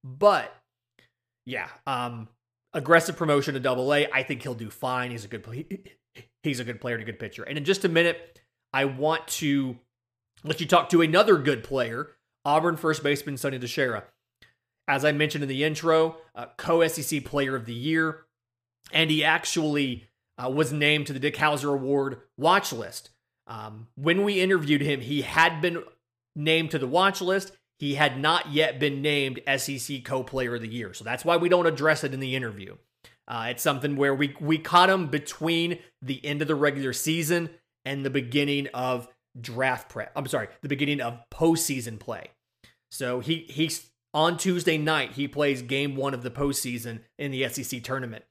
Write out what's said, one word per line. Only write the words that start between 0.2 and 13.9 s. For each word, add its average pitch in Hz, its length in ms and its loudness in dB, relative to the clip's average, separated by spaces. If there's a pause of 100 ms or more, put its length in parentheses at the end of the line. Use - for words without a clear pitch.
yeah, 117 220 -8 (180)
um, 120 400 -4 (460)
aggressive 165 440 4
promotion 143 380 2
to 135 60 -4
Double 127 340 2
A. 147 180 2
I 131 120 0
think 131 180 -6
he'll 127 120 -6
do 110 140 -10
fine. 123 440 -4
He's 110 120 -10
a 101 40 -16
good 110 160 -12
pl-, 113 80 -14
he, 135 320 -10 (580)
he's 135 160 -2
a 123 60 -6
good 117 160 -8
player 120 160 -4
and 110 60 -6
a 104 40 -10
good 110 140 -10
pitcher. - 240 -12
And 143 120 -6
in 143 80 -4
just 190 200 2
a 190 40 6
minute, 170 520 2 (320)
I 135 120 2
want 143 440 0
to 139 500 0 (640)
let 156 180 -4
you 165 60 -2
talk 175 220 4
to 170 140 6
another 180 360 6
good 131 240 0
player, 127 540 -4 (280)
Auburn 160 320 4
first 156 280 -2
baseman 143 320 -2
Sonny 135 240 -4
DiChiara. 120 420 -4 (840)